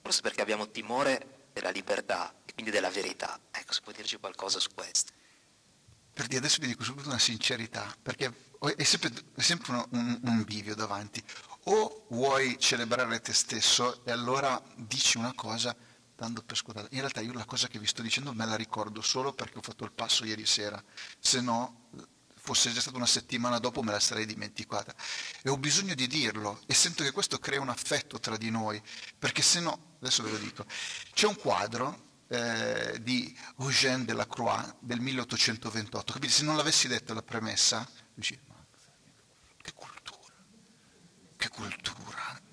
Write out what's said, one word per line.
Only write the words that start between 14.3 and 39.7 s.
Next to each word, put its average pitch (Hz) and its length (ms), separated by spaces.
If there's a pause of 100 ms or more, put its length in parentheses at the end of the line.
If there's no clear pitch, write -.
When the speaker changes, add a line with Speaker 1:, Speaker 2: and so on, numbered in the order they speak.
Speaker 2:
dici 123 400
una 120 180
cosa 113 400 (400)
dando 113 280
per - 140
scontata. 107 360
In 131 80
realtà 135 200
io 113 120
la 120 120
cosa 120 220
che - 140
vi 104 60
sto - 140
dicendo 127 320
me 113 140
la 110 80
ricordo 107 460
solo 131 320
perché 117 260
ho 110 40
fatto - 220
il 107 60
passo - 340
ieri 110 220
sera, 104 340 (380)
se - 220
no 123 480 (460)
fosse - 380
già 117 80
stata 127 160
una 123 100
settimana 123 520
dopo 120 240
me 110 80
la 104 80
sarei 110 280
dimenticata. 104 680 (480)
E 131 60
ho 139 80
bisogno 156 380
di 127 120
dirlo 107 600
e - 80
sento 175 280
che 139 80
questo 190 280
crea 139 220
un 135 100
affetto - 500
tra 110 160
di 110 140
noi, 107 300 (380)
perché - 240
se - 160
no, - 420
adesso 104 220
ve 110 80
lo 107 80
dico, 104 260 (480)
c'è - 140
un 214 100
quadro, 117 720 (180)
eh, 113 760
di 123 340 (220)
Eugène 131 460
Delacroix 113 760
del 120 220
milleottocentoventotto, 113 1120
capite? 135 180
Se 147 120
non 151 120
l'avessi 151 320
detto 120 240
la 107 100
premessa, 110 640 (280)
dici, - 320
"Ma - 180 (960)
che - 140